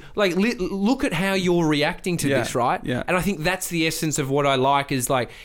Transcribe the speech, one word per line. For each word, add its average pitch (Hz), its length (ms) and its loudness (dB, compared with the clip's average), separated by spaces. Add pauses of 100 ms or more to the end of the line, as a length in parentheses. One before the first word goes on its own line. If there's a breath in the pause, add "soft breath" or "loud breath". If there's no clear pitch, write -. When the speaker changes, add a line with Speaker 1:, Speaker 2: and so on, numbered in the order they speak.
(160 loud breath)
Speaker 1:
like, 196 200 2
li-, 214 200 2
look 196 480 0
at 269 100 0
how 196 200 0
you're 180 320 2
reacting 156 520 0
to 143 100 -2
Speaker 2:
Yeah, 139 120 2
Speaker 1:
this, 113 160 -4
right? 135 280 0
Speaker 2:
yeah. 123 240 -4
Speaker 1:
And 175 80 0
I 180 60 0
think 175 220 -2
that's 185 260 -2
the 165 180 0
essence 160 320 -2
of 135 100 -2
what 143 160 2
I 139 100 4
like, 139 360 2
is, 131 180 -2
like, 127 220 0 (140 loud breath)